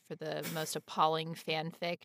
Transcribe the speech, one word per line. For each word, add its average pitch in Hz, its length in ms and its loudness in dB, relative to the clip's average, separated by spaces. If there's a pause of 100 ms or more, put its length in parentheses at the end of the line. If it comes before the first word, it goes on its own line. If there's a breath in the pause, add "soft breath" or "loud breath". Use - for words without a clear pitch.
for 160 80 -8
the 156 380 -4
most 160 220 -2
appalling 160 600 2
fanfic 165 680 -2